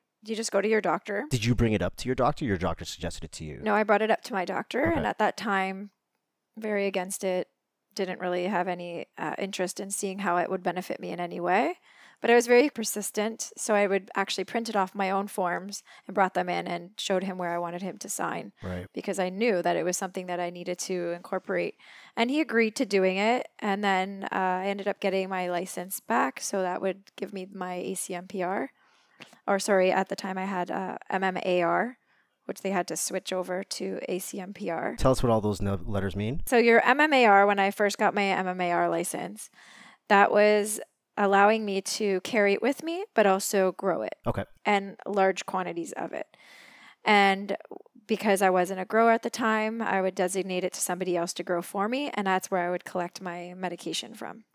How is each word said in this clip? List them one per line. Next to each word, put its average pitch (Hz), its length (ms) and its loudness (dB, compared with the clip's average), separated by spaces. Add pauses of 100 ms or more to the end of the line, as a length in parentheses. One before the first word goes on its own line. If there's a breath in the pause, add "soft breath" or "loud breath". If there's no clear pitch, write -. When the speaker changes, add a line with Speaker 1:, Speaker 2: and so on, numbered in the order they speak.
(240)
Speaker 1:
you 214 120 -6
just 226 160 -6
go 202 100 2
to 202 60 -2
your 220 140 4
doctor. 196 480 -2
Speaker 2:
Did 113 160 0
you 120 100 4
bring 113 180 4
it 95 80 2
up 85 160 -2
to - 100 -6
your 127 80 0
doctor? 135 300 0
Your 98 120 2
doctor 85 280 -2
suggested - 380 -8
it 80 100 -12
to 160 100 -12
you? 151 200 -10
Speaker 1:
No, 214 100 0
I 214 100 4
brought 208 200 4
it 220 80 0
up - 140 2
to - 80 -8
my 185 120 -2
doctor. 233 420 -2
Speaker 2:
Okay. 330 100 2
Speaker 1:
And 220 100 0
at 202 100 -2
that 208 200 0
time, 196 520 -2 (680)
very 208 280 -2
against 196 380 -4
it. 185 240 -2 (460)
Didn't 185 280 -4
really 180 240 -2
have 185 220 0
any, 175 400 -8 (100)
uh, - 200 -4
interest 190 420 -4
in 196 120 -8
seeing 196 280 -4
how 180 180 2
it 180 120 0
would 185 140 -4
benefit 180 360 -4
me 180 100 -10
in 175 100 -6
any 175 200 -6
way. 202 360 2 (460 loud breath)
But 226 80 2
I 233 60 8
was 233 100 6
very 247 240 8
persistent, 220 880 -4
so - 160 0
I 202 140 4
would 190 280 -2
actually 196 280 -2
print 233 260 -4
it 214 60 -6
off 190 180 0
my 196 160 -2
own 196 180 -2
forms 180 540 -4 (240 loud breath)
and 196 80 -14
brought 185 220 2
them 180 140 0
in 175 180 -2
and 175 320 -8
showed 185 240 0
him 185 160 -6
where 175 100 -4
I 170 80 -2
wanted 175 240 -6
him 196 160 -8
to 196 120 -14
sign 180 520 -6
Speaker 2:
Right. - 320 -8
Speaker 1:
because - 240 -6
I 185 120 -2
knew 190 340 0
that 175 120 2
it 165 80 0
was 180 140 -2
something 185 300 -6
that 180 120 -4
I 175 120 -4
needed 175 280 -8
to 175 340 -4
incorporate. 180 600 -4 (400 loud breath)
And 233 140 0
he 294 100 0
agreed 226 360 2
to 262 100 0
doing 190 320 2
it, 226 300 2 (100)
and 208 260 -2
then, 196 480 0
uh, 185 300 0
I 190 60 -4
ended 202 200 -4
up 196 120 -4
getting 190 300 0
my 185 200 -4
license 180 500 -6
back, 254 420 -2
so 196 200 -2
that 180 180 -2
would 190 380 -4
give 202 160 -10
me 190 180 -10
my 185 220 -8
A 180 220 -6
C - 180 -8
M 180 140 -8
P 185 160 -4
R. 208 260 -2 (760 loud breath)
Or, 196 100 2
sorry, 190 340 4
at 190 180 2
the - 60 -4
time 190 220 -6
I 185 80 -4
had, 185 240 -2
uh, 185 280 -4 (120)
M 190 140 0
M 185 200 -2
A 180 200 2
R, 175 340 0 (480)
which - 160 -8
they 190 80 -4
had 185 200 0
to 156 80 -4
switch - 360 -4
over 185 300 -4
to 190 440 -6
A 185 120 -2
C - 200 -8
M 185 140 -10
P 202 160 -8
R. 160 300 -2
Speaker 2:
Tell 131 120 6
us - 120 2
what 120 80 4
all 110 100 4
those 104 180 0
no-, 98 240 -2
letters 98 320 -2
mean. 110 300 -2
Speaker 1:
So 240 120 2
your 233 280 6
M - 140 4
M 302 140 4
A 254 120 6
R, 202 220 8
when 202 100 2
I 196 140 2
first 202 260 0
got 208 160 2
my 202 120 0
M 190 220 0
M 180 140 -4
A 175 100 0
R 175 200 2
license, 180 580 -6 (580 loud breath)
that 202 240 8
was 208 480 4 (380)
allowing 208 480 6
me 196 160 -2
to 196 400 -2
carry 202 320 2
it - 80 0
with 277 220 0
me, 339 200 -6 (100)
but 214 140 6
also 190 460 2
grow 180 280 -2
it. - 140 -6 (100)
Speaker 2:
Okay. - 200 -2 (200)
Speaker 1:
And 196 300 0 (100)
large 190 400 2
quantities 170 460 -6
of - 220 -8
it. - 120 -8 (800 loud breath)
And 202 540 4 (500)
because 202 340 2
I 190 80 6
wasn't 185 300 2
a 190 60 -6
grower 226 260 6
at 226 100 4
the 233 80 -4
time, 220 520 0
I 196 200 0
would 185 140 0
designate 185 480 0
it 180 100 -4
to - 80 -12
somebody 180 360 -2
else 170 160 -2
to 175 100 -8
grow 175 180 -2
for 202 280 -2
me, 269 240 -4
and 202 120 -4
that's 185 240 0
where 180 160 0
I 175 60 -2
would 175 140 -6
collect 175 360 -6
my 175 340 -10
medication 175 580 -6
from. - 420 -12